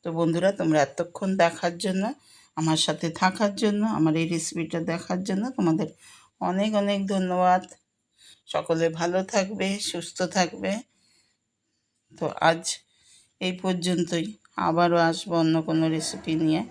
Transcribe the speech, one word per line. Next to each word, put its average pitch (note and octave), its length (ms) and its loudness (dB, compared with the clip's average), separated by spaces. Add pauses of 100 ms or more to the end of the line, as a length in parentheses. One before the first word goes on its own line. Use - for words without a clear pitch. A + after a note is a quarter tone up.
তো E3+ 80 -6
বন্ধুরা, E3+ 400 2
তোমরা D#3+ 300 2
এতক্ষণ F3 540 -4
দেখার F3 420 0
জন্য, F#3+ 260 -2 (520)
আমার D#3+ 300 2
সাথে E3 240 -2
থাকার F#3+ 460 0
জন্য, G#3 260 0 (160)
আমার D#3 180 4
এই E3 120 0
রেসিপিটা E3 500 -4 (140)
দেখার F3+ 320 -4
জন্য F#3+ 260 -2
তোমাদের D#3+ 380 0 (520)
অনেক F#3+ 340 0
অনেক G3+ 320 0
ধন্যবাদ। F#3 560 2 (880)
সকলে D#3+ 420 0
ভালো F3 340 0
থাকবে, F#3+ 420 -2 (140)
সুস্থ - 380 -8 (180)
থাকবে। F#3 360 0 (1400)
তো E3 120 -6 (140)
আজ E3 220 4 (800)
এই F#3 200 -2
পর্যন্তই, F3 680 0 (320)
আবারও E3+ 400 2 (120)
আসবো E3+ 280 -6
অন্য D#3+ 240 4
কোনো D#3+ 260 2
রেসিপি D#3+ 460 -4
নিয়ে। D#3 260 2 (100)